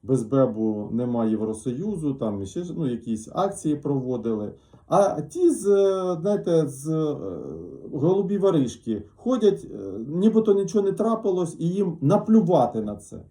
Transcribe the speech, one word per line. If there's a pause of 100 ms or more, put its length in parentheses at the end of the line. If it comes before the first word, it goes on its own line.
без
бебу
нема
Євросоюзу,
там
іще
ж,
ну,
якісь
акції
проводили. (320)
А
ті
з,
е,
знаєте,
з,
е, (760)
голубі
воришки (120)
ходять,
е, (160)
нібито
нічого
не
трапилось,
і
їм
наплювати
на
це.